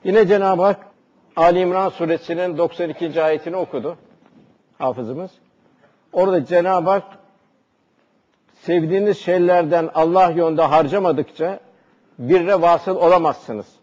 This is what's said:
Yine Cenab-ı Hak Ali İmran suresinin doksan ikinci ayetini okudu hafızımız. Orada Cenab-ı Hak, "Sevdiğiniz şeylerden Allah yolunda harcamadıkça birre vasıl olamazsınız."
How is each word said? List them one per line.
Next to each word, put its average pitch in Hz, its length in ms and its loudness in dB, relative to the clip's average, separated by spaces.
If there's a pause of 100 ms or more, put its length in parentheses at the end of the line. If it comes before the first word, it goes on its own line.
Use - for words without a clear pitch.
Yine 196 240 4
Cenab-ı 190 340 2
Hak 196 180 2 (600)
Ali 175 200 4
İmran 185 300 0
suresinin 165 680 -6
doksan 170 320 -4
ikinci 156 340 -4
ayetini 160 320 -2
okudu 156 400 -8 (840)
hafızımız. 131 540 -8 (800)
Orada 185 320 2
Cenab-ı 175 440 0
Hak, 196 140 0 (1500)
"Sevdiğiniz 180 640 -2
şeylerden 175 760 0
Allah 170 360 2
yolunda 165 400 0
harcamadıkça 165 880 -2 (580)
birre 175 440 0
vasıl 170 340 2
olamazsınız." 160 720 0 (160)